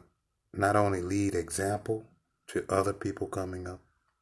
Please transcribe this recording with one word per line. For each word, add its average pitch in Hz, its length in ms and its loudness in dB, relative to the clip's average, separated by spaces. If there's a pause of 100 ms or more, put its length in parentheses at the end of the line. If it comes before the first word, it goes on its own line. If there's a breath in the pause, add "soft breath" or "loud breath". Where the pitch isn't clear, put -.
(540)
not 98 220 4
only 98 260 4
lead 95 340 0
example 98 680 -2 (420)
to - 220 -4
other 98 240 2
people 98 340 -4
coming 92 400 -6
up, 92 140 -12 (400)